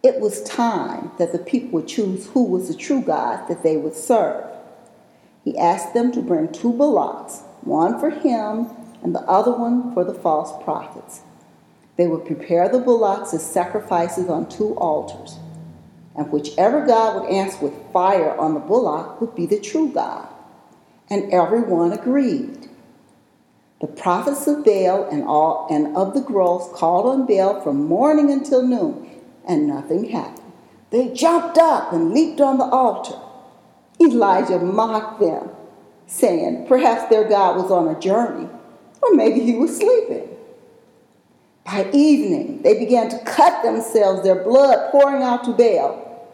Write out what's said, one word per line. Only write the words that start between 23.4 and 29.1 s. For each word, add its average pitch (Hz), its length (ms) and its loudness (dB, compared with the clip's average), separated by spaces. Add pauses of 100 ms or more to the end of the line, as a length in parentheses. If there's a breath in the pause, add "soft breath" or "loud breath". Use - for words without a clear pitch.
The - 80 -8
prophets 208 600 -2
of 294 160 0
Baal 196 480 2
and 143 140 -2
all, 156 440 0
and 151 260 -2
of 196 180 0
the 277 80 0
groves 180 520 0
called 175 320 0
on 262 200 0
Baal 196 360 2
from 143 240 -2
morning 285 460 4
until 262 320 0
noon, 240 440 -2 (380 loud breath)